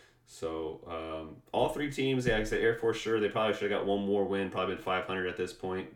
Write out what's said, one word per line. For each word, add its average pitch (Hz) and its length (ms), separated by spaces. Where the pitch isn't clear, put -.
So, 80 580
um, 80 500
all 131 160
three 143 200
teams, 131 380
yeah, 113 60
like 107 80
I - 20
said, 104 180
Air 113 140
Force, 113 220
sure, 110 220
they 104 100
probably 110 240
should 101 180
have 98 80
got 92 80
one 101 180
more 98 200
win, 98 240
probably 92 260
been - 80
five 92 220
hundred 95 220
at 90 100
this 90 160
point, 92 420